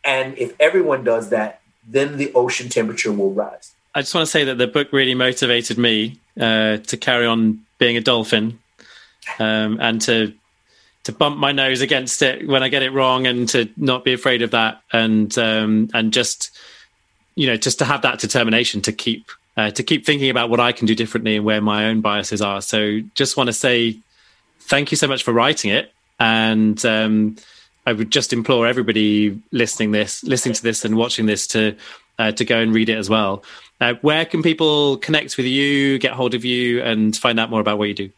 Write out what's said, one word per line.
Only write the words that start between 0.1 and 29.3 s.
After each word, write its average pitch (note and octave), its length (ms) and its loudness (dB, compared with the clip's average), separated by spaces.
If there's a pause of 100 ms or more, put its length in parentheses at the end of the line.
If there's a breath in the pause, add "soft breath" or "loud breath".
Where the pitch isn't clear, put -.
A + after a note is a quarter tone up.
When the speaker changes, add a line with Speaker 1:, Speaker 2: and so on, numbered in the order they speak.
Speaker 1:
if B2 200 -4
everyone D3+ 460 2
does A2+ 260 0
that, G#2+ 300 -2 (260)
then C#3 300 0
the C#3 180 -4
ocean B2 340 0
temperature A2 440 -2
will G2 200 0
rise. - 400 -6 (220)
Speaker 2:
I D3 60 0
just - 140 -6
wanna D#3+ 120 2
say D3+ 180 2
that C3 140 -2
the B2 80 4
book C#3+ 260 -2
really C3 220 2
motivated B2 640 0
me, A#2 400 0 (220)
uh, A2 380 2
to A2 180 -8
carry A#2+ 300 0
on A2+ 340 0 (180)
being A#2+ 180 2
a A#2 40 0
dolphin, A2+ 580 0 (800 loud breath)
um, A2 420 0
and A2+ 220 -2
to, A2 300 0 (720 soft breath)
to - 80 -8
bump D3 240 0
my C#3+ 160 0
nose C3 280 0
against C3 420 -2
it C3 240 0
when C3+ 160 2
I C3 60 0
get C3+ 140 0
it C3 100 -2
wrong C3 340 2
and B2 240 0
to A#2 260 2
not B2+ 280 0
be C3 80 2
afraid B2 300 0
of A2+ 100 -2
that A2+ 280 0 (120)
and, A2 460 2
um, A2 540 2
and A2 200 0
just, - 380 -2 (840 loud breath)
you D3 120 0
know, A#2+ 100 0
just - 240 -2
to D3 40 2
have C3+ 180 -2
that B2+ 160 0
determination A2+ 640 0
to G#2+ 100 -2
keep, - 380 -6 (260)
uh, G#2+ 160 0
to B2 100 -6
keep - 240 0
thinking C#3 240 2
about A#2+ 180 0
what A#2+ 120 2
I A#2+ 120 4
can - 140 -2
do A2 80 4
differently A2 420 -2
and G#2 80 -2
where G#2+ 160 0
my G#2+ 260 0
own A2 140 0
biases G#2 400 -2
are. G2 220 -2
So G#2+ 380 -2 (140)
just - 220 0
wanna B2 160 0
say A#2 460 0 (640 soft breath)
thank C#3+ 300 0
you D3+ 60 0
so D3 120 0
much C3 140 -2
for A#2+ 100 0
writing A#2 380 2
it. - 220 -2 (260)
And, A2 680 2
um, G#2+ 500 2 (480 loud breath)
I A#2+ 80 0
would G#2+ 200 -2
just - 200 2
implore A#2 340 2
everybody G#2+ 720 2 (100)